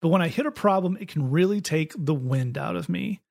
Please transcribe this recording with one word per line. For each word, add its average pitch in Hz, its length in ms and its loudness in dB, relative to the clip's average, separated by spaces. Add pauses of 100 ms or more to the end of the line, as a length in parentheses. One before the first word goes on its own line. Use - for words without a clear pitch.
but 170 80 0
when 180 120 6
I 165 80 2
hit 285 160 -2
a 302 60 -2
problem, 190 500 2
it 185 80 -10
can 135 220 -2
really 185 300 4
take 156 360 -2
the 156 160 0
wind 127 440 -2
out 143 180 -4
of 175 140 -6
me." 185 420 -4